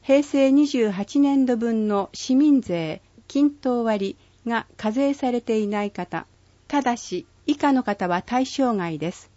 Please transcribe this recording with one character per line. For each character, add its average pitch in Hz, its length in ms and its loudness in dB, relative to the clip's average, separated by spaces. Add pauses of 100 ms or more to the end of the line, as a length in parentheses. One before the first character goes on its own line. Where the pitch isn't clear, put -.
平 277 220 4
成 269 280 2
二 285 160 6
十 233 240 0
八 196 280 -4
年 277 260 4
度 247 120 0
分 220 300 -2
の 202 260 -2
市 - 220 -2
民 285 260 4
税、 170 400 -6 (260)
均 285 220 2
等 247 340 -2
割 208 320 -2 (300)
が 233 220 -4 (100)
課 214 140 -4
税 277 220 0
さ 269 180 -2
れ 240 100 -2
て 220 180 -2
い 208 80 -2
な 208 160 -4
い 202 80 -6
方。 180 340 -10 (420)
た 285 140 -2
だ 240 160 -2
し、 - 280 -10 (200)
以 294 100 0
下 294 160 0
の 254 120 2
方 202 240 -2
は 175 140 0
対 254 240 -2
象 254 280 -2
外 170 240 -4
で 151 140 -4
す。 - 260 -20